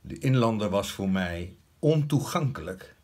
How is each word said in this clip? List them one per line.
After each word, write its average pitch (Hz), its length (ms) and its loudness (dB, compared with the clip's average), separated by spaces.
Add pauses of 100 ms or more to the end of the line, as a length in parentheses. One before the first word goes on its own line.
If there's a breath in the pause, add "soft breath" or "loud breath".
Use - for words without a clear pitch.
De - 180 -10
inlander 113 500 2
was 98 220 0
voor 98 200 -2
mij 90 460 -2 (220)
ontoegankelijk. 143 1300 0